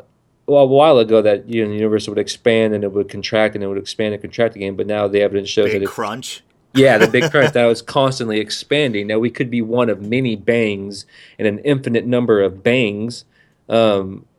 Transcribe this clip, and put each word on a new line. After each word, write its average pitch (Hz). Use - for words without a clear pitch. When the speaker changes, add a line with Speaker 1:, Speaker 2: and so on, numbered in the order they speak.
Speaker 1:
well, 143
a 135
while 139
ago 110
that, 104
you 113
know, 104
the 104
universe 107
would 104
expand 110
and 104
it 98
would 98
contract 104
and 101
it -
would 98
expand 104
and 101
contract 110
again. 98
But 101
now 104
the 101
evidence 98
shows 107
Speaker 2:
Big 110
Speaker 1:
that 98
it's 95
Speaker 2:
crunch. 117
Speaker 1:
Yeah, 131
the 110
big 127
Speaker 2:
<laughs> 151
Speaker 1:
crunch 147
now 120
is 117
constantly 131
expanding. 107
Now 107
we 117
could 123
be 120
one 117
of 104
many 117
bangs 101
and 107
an 104
infinite 131
number 120
of 95
bangs. 117
Um, 101